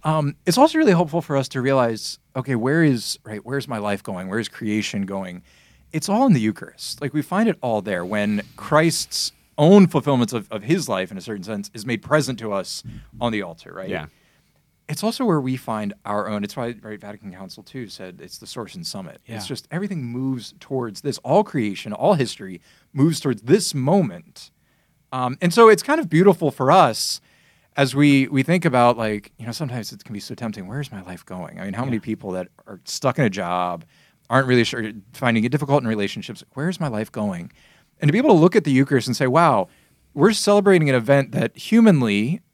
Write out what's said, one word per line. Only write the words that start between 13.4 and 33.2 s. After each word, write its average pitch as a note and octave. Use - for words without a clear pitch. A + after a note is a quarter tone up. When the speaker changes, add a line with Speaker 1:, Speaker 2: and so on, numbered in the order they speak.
Speaker 1:
altar, F2
right? F#2
Speaker 2:
Yeah. D#2+
Speaker 1:
It's D#3+
also A#3
where E3
we C3
find G#2+
our G#2
own. G#2
It's G2+
why, A#2+
right, G#2+
Vatican G#2
Council F#2+
two B2
said F#2
it's -
the -
source G#2
and E2+
summit. F#2
It's A2
Speaker 3:
Yeah. -
Speaker 1:
just -
everything F3+
moves B2
towards A#2+
this. C#3+
All E3
creation, G#2+
all E3
history A2
moves D3
towards A#2
this D#3+
moment. C3+
Um, B2+
and F3
so A3+
it's G#3
kind D#4
of B3+
beautiful E3
for C3+
us D#3
as C3+
we, C#3
we C3+
think E3
about, B2
like, G#2+
you -
know, A#2+
sometimes A#2+
it -
can -
be G2+
so B2+
tempting. G#2
Where B2
is C3+
my G2+
life F2+
going? F2
I F#2
mean, G2
how A2+
many A#2+
Speaker 3:
Yeah. G#2
Speaker 1:
people G#2+
that F2+
are G2
stuck -
in C#3+